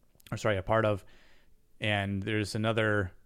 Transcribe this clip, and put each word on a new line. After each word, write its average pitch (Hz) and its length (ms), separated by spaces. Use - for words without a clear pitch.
or 117 60
sorry, 107 200
a 92 60
part 110 220
of. 104 180
And 101 440
there's 107 320
another 107 560